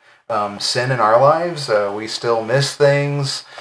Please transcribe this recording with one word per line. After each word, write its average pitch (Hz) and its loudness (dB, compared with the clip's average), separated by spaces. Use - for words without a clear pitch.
um, 104 -4
sin 127 -2
in 127 -2
our 113 4
lives. 156 2
Uh, 104 0
we 107 -8
still 117 -2
miss 135 -2
things. 143 0